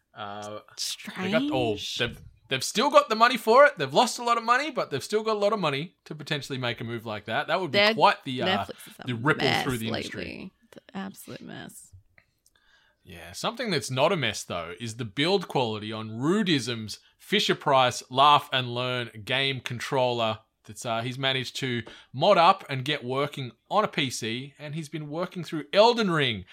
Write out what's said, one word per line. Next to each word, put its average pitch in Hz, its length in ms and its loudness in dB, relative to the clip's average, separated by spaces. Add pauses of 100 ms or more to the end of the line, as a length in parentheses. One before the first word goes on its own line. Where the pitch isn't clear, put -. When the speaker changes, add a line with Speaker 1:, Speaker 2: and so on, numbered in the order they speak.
(140)
Speaker 1:
Uh, 104 460 -12 (160)
Speaker 2:
strange. - 560 -6
Speaker 1:
they - 0 -
got, 269 120 2 (100)
oh, 107 240 0 (200)
they've, - 240 -4 (280)
they've 131 160 -2
still 269 240 2
got 285 180 8
the 214 80 0
money 233 220 6
for 247 280 8
it. 285 120 4
They've 135 160 -4
lost 233 260 4
a 240 40 -8
lot 233 140 2
of 233 60 -4
money, 254 260 2
but 190 220 -4
they've 131 100 -2
still 214 220 -2
got 214 140 0
a - 20 -2
lot 202 140 2
of 214 80 0
money 151 420 -2
to - 100 -14
potentially 147 440 -6
make 123 240 -4
a - 20 -8
move 113 220 -6
like 107 200 -8
that. 117 220 -2
That 175 140 0
would 160 100 -4
be 196 60 2
Speaker 2:
Their 208 160 6
Speaker 1:
quite 190 320 4
the, 127 160 -4
uh, - 40 0
Speaker 2:
Netflix - 420 -4
is - 120 -20
a - 80 -14
Speaker 1:
the 123 80 -2
ripple 147 320 2
Speaker 2:
mess 160 160 2
Speaker 1:
through 123 140 -2
the 110 100 -6
industry. - 380 -6
Speaker 2:
lately. - 260 -14 (200)
The - 100 -20 (120)
absolute - 480 -14
mess. - 520 -18 (1120)
Speaker 1:
Yeah, 87 260 -18
something 233 400 -6
that's 147 180 -4
not 135 220 2
a 190 60 0
mess, 113 260 -4
though, 87 380 -8
is 113 160 -10
the 123 80 -8
build 165 420 -2
quality 110 460 -2
on 110 160 -10
Rudism's 123 880 -2 (180)
Fisher-Price 143 920 2
Laugh 139 420 6
and 123 240 -2
Learn 123 360 -4 (120)
game 131 380 -2
controller. 120 760 0 (260)
That's, - 200 -12
uh, 113 160 -2
he's 127 160 -6
managed 131 400 -2
to 120 240 -2 (320)
mod 175 240 4
up 170 320 6
and 131 160 -4
get 147 180 -2
working 131 480 -4 (180)
on 202 140 2
a 196 40 0
P 135 240 -2
C, 127 480 -6
and 147 160 -10
he's 156 140 -8
been 151 200 -10
working 175 340 -8
through 156 300 -6
Elden 220 380 6
Ring 123 420 0